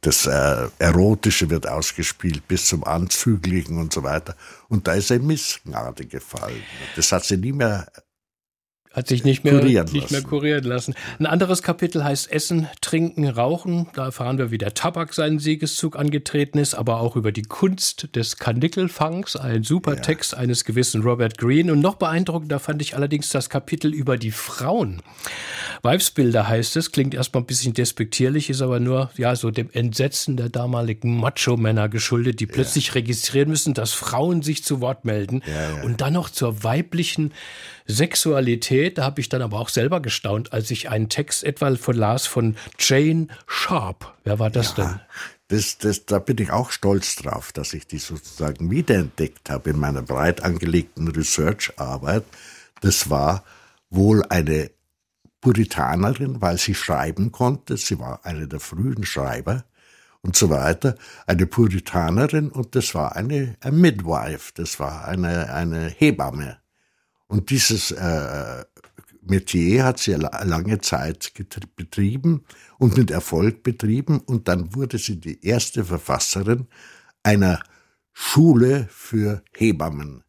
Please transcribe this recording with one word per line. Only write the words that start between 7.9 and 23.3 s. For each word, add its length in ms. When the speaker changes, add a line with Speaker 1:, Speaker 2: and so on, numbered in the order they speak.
Speaker 2:
Hat 160
sich 160
nicht 200
mehr, 160
Speaker 1:
kurieren 320
Speaker 2:
nicht 180
mehr 120
Speaker 1:
lassen. 80
Speaker 2:
kurieren 340
lassen. 320
Ein 80
anderes 340
Kapitel 420
heißt 280
Essen, 360
Trinken, 460
Rauchen. 680
Da 120
erfahren 340
wir, 100
wie 80
der 160
Tabak 400
seinen 240
Siegeszug 580
angetreten 600
ist, 160
aber 260
auch 160
über 160
die 120
Kunst 720
des 220
Karnickelfangs, 1000
ein 280
super 320
Speaker 1:
Ja. 60
Speaker 2:
Text 320
eines 320
gewissen 380
Robert 340
Greene. 360
Und 80
noch 140
beeindruckender 640
fand 220
ich 140
allerdings 340
das 220